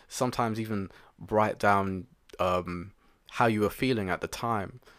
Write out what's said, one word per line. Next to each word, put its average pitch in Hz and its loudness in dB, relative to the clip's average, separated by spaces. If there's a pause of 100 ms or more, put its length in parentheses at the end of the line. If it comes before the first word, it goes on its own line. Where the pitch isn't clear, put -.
sometimes 117 -2
even 107 -4 (400)
write 107 4
down, 98 2 (320)
um, 90 0 (400)
how - 2
you 107 2
were 101 4
feeling 110 -2
at - -2
the - -4
time 113 -6 (180)